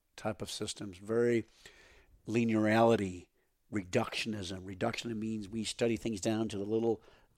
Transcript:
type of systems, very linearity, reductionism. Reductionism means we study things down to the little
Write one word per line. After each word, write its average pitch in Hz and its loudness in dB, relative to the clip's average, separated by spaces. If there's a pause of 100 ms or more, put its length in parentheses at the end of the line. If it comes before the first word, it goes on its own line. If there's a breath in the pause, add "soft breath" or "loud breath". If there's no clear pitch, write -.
(160)
type 107 -6
of - -8
systems, 104 -8
very 117 2 (840 soft breath)
linearity, 110 4 (460)
reductionism. 101 -4
Reductionism 110 -4
means 107 -6
we 110 -6
study 117 0
things 110 -4
down 110 0
to 101 -6
the 98 -4
little 113 0 (380 soft breath)